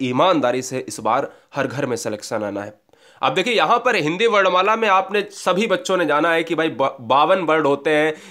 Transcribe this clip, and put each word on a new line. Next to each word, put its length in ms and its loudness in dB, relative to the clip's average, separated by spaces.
ईमानदारी 600 2
से 260 -8
इस 120 -12
बार 320 -2
हर 120 -2
घर 200 -4
में 100 -2
सिलेक्शन 460 -6
आना 200 -6
है। 220 -16
अब 120 0
देखिए, 200 -2
यहाँ 240 2
पर 180 0
हिंदी 300 0
वर्णमाला 500 2
में 120 0
आपने 420 0
सभी 360 -2
बच्चों 300 -2
ने 100 0
जाना 260 2
है 120 0
कि 100 -4
भाई 140 0
ब-, 320 -2
बावन 380 2
वर्ड 280 0
होते 240 0
हैं, 240 2